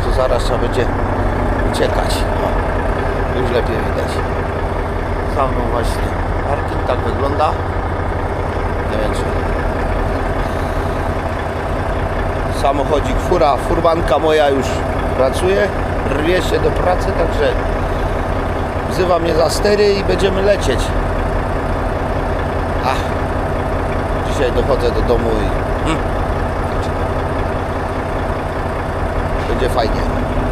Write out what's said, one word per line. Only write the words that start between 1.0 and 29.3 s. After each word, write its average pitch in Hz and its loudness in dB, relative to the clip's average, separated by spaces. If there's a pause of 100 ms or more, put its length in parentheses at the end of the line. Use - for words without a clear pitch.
uciekać. - 0 (280)
O, 196 0 (920)
już 120 0
lepiej 120 2
widać. - 0 (1200)
Za 139 2
mną 131 0 (100)
właśnie 117 0 (460)
parking, - -2
tak 127 0
wygląda. 139 0 (1400)
Nie 107 -2
wiem, 107 0
czy... - -2 (3500)
Samochodzik, 143 2 (120)
fura, 160 4
furmanka 165 2
moja 156 4
już 139 2 (500)
pracuje, 185 2 (420)
rwie 170 2
się - 2
do 151 4
pracy, 180 2
także 147 2 (1400)
wzywa 180 2
mnie 170 2
za 156 4
stery 208 4
i 196 0
będziemy 190 2
lecieć. 196 2 (2000)
Ach, 131 2 (1400)
dzisiaj 127 2
dochodzę 123 2
do - 0
domu 117 2
i... 104 0 (360)
Hmm, 156 0 (3500)